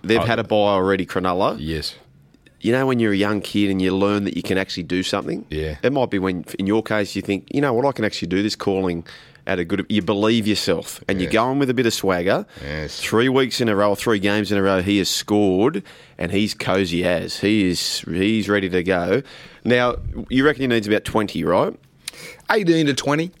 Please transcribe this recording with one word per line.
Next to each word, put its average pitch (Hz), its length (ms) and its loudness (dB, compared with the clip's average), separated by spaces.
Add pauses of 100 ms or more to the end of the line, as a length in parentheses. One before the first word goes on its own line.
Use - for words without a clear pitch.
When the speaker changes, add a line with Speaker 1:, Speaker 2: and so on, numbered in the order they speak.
Speaker 1:
they've 113 180 2
Speaker 2:
Oh. 87 40 0
Speaker 1:
had 113 140 0
a 110 60 -4
bye 107 120 -2
already, 98 500 2
Cronulla. 92 520 0
Speaker 2:
Yes. 78 360 -6 (640)
Speaker 1:
You 110 120 0
know 131 140 2
when 127 120 2
you're 110 140 2
a 98 40 2
young 101 260 2
kid 101 280 0
and 95 120 0
you 92 120 2
learn 101 300 0
that - 120 -4
you 85 60 -4
can 92 160 -2
actually 95 260 -4
do 90 180 -2
something? 101 480 -4
Speaker 2:
Yeah. 78 320 -6
Speaker 1:
It 127 100 2
might 135 180 0
be 101 80 -2
when, 92 260 -2 (140)
in 98 80 -2
your 107 160 2
case, 107 340 -2
you 98 60 -2
think, 98 300 -4
"You 135 80 0
know 143 140 0
what, 123 120 0
I 139 60 0
can 110 140 -2
actually - 220 -4
do 92 140 0
this 107 140 -2
calling 92 480 -2 (420)
at 95 120 -2
a 87 80 -2
good," 95 240 -2
you 107 100 2
believe 107 460 2
yourself 92 600 -2
and 95 140 -2
you're 92 80 -2
Speaker 2:
Yeah. 90 60 -2 (100)
Speaker 1:
going 135 140 0
with 139 100 2
a 127 60 0
bit 123 100 0
of 113 80 2
swagger. 95 540 0 (180)
Speaker 2:
Yes. 78 380 -8
Speaker 1:
Three 117 260 2
weeks 127 320 0
in 117 80 2
a 104 80 2
row, 104 180 4
three 107 240 0
games 101 320 0
in 104 60 2
a 98 60 2
row, 95 180 2
he 101 160 2
has 92 140 0
scored 104 720 2 (340)
and 87 160 -6
he's 101 220 0
cozy 90 500 0
as. 87 360 -2
He 101 280 2
is, - 420 -4
he's 98 380 0
ready 98 220 0
to 90 120 0
go. 92 380 0 (420)
Now, 123 340 2 (340)
you 131 160 2
reckon 143 160 2
he 131 60 0
needs 113 200 2
about 104 160 2
twenty, 95 400 -2
right? 101 300 2 (760)
Speaker 2:
Eighteen 170 360 4
to 139 80 2
twenty. 156 360 -2 (100)